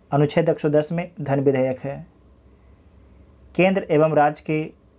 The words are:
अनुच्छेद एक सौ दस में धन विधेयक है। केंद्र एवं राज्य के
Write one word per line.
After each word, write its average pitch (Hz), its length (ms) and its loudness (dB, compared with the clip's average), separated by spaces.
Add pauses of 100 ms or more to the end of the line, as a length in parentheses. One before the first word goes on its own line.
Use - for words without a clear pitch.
(120)
अनुच्छेद 147 380 0
एक 160 100 0
सौ 156 100 -2
दस 151 220 0
में 170 180 -6 (120)
धन 139 180 -2
विधेयक 131 400 0
है। 143 260 -12 (1500)
केंद्र 190 340 2
एवं 156 240 2
राज्य 147 340 0
के 156 160 -2 (360)